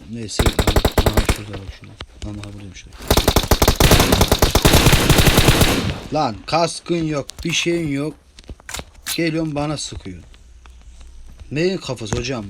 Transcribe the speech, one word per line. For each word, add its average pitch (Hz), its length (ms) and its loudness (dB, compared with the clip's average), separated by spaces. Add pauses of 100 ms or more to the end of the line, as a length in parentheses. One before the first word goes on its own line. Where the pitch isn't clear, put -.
(120)
neyse. 113 300 -4
Aha, - 680 2
aha, 208 260 2
şurada 104 160 -12
bak 98 280 -12
şurada. 98 140 -20 (460)
Aha, 101 140 -14
buradaymış. 101 320 -18 (3250)
Lan 139 220 -2 (100)
kaskın 165 580 -2
yok. 151 240 -4 (160)
Bir 170 80 -4
şeyin 170 360 -2
yok. 143 260 -6 (1040)
Geliyorsun 160 380 -2
bana 147 220 -4
sıkıyorsun. 92 480 -12 (1300)
Neyin 175 260 -2
kafası 117 400 -8
hocam 120 340 -6